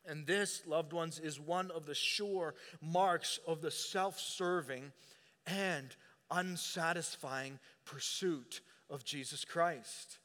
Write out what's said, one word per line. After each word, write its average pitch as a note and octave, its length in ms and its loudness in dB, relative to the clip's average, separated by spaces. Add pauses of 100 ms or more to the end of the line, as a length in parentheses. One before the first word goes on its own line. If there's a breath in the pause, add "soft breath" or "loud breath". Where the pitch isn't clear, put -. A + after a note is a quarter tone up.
And D3+ 200 -6
this, F#3+ 400 2
loved D#3+ 280 2
ones, E3 260 -2
is D#3 180 -4
one F3 320 0
of E3 160 -6
the D3 100 -4
sure F#3+ 600 0 (240 loud breath)
marks F3 600 6
of E3 200 0
the D3+ 120 0
self-serving F3 1200 0 (520 loud breath)
and E3+ 480 0 (380 loud breath)
unsatisfying E3 1300 0 (240 loud breath)
pursuit D3 760 -2 (280 loud breath)
of C#3 140 -8
Jesus C#3 400 -6
Christ. - 800 0